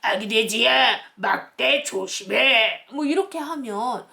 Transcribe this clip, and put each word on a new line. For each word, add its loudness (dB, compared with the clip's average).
아기 0
돼지야, 2
막대 -2
조심해. 0
뭐 -4
이렇게 -2
하면 -6